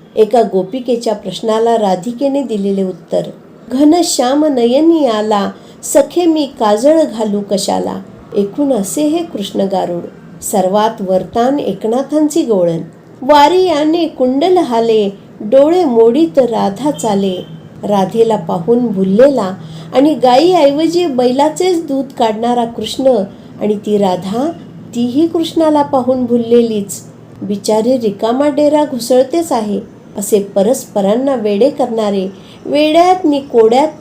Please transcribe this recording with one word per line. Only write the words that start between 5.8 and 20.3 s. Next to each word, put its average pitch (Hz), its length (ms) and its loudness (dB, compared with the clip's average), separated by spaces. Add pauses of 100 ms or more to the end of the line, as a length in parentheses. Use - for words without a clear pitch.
सखे 226 420 0
मी 311 240 0 (100)
काजळ 247 440 4
घालू 214 380 -4 (100)
कशाला." 190 440 -2 (400)
एकूण 240 380 0
असे 247 340 -2
हे 311 100 0
कृष्ण 214 440 -6
गारुड. 180 400 -2 (420)
सर्वात 208 580 0
वरतान 196 580 -2
एकनाथांची 285 840 -2
गवळण. 175 360 0 (420)
"वारी 294 420 4
याने 320 440 0
कुंडल 277 500 2
हाले, 226 520 2 (300)
डोळे 285 460 4
मोडीत 247 540 2
राधा 220 520 0
चाले." 196 540 -2 (380)
राधेला 208 520 2
पाहून 208 520 -2
भुललेला 196 680 2 (400)
आणि 285 220 4
गायीऐवजी 311 880 2